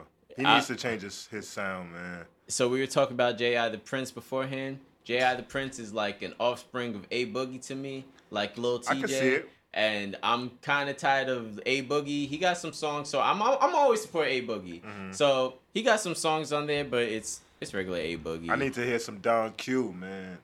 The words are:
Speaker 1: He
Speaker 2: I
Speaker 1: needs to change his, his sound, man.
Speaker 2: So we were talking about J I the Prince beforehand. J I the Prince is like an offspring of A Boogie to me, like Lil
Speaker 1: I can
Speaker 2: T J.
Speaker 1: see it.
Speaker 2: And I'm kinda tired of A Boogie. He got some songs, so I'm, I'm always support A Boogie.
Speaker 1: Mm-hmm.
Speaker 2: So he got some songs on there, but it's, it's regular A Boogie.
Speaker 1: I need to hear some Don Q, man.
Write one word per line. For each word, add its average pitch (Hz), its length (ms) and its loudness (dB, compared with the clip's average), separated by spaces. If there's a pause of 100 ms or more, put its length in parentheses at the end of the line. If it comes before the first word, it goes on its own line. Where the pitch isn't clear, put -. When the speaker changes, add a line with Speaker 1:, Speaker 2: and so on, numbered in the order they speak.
(360)
Speaker 1:
He 131 80 -2
Speaker 2:
I 214 100 8
Speaker 1:
needs - 140 4
to 120 80 -4
change 110 260 -4
his, - 240 -12
his 104 220 -10
sound, 92 440 -6
man. 87 340 -10 (200)
Speaker 2:
So 123 220 0
we 127 100 0
were 135 80 0
talking 135 280 2
about 120 240 2
J 120 180 2
I 117 140 2
the 107 80 -6
Prince 131 340 -6
beforehand. 135 640 -6 (240)
J 120 200 0
I 127 120 6
the 123 80 -4
Prince 135 380 -6
is 104 120 -10
like 104 300 -2
an 92 160 -6
offspring 120 560 -2
of 98 160 -10
A 120 160 0
Boogie 127 400 -6
to 135 80 -8
me, 135 300 -8 (260)
like 104 260 -2
Lil 120 320 0
Speaker 1:
I 135 60 2
can 135 80 0
Speaker 2:
T - 60 -2
J. 135 120 0
Speaker 1:
see 131 100 4
it. 143 180 2 (240)
Speaker 2:
And 101 500 0
I'm 120 280 2 (120)
kinda 143 320 0
tired 135 340 2
of 113 380 -4
A 135 160 2
Boogie. 143 460 0
He 147 100 -4
got 180 200 2
some 170 140 -8
songs, 147 360 -4
so 139 120 0
I'm, 147 220 4
I'm 277 320 4
always 262 280 6
support 156 260 0
A 127 140 2
Boogie. 92 400 -6
Speaker 1:
Mm-hmm. 101 300 -10
Speaker 2:
So 131 420 4 (200)
he 220 80 0
got 220 180 4
some 175 160 -4
songs 156 360 0
on 147 160 0
there, 143 160 0
but 120 180 0
it's, 110 380 -4 (200)
it's 95 140 -8
regular 92 240 -2
A 82 180 -2
Boogie. 82 340 -6
Speaker 1:
I 117 60 4
need 135 180 0
to 120 100 -2
hear 120 160 0
some 107 180 -10
Don 113 340 2
Q, 127 400 0
man. 92 520 -10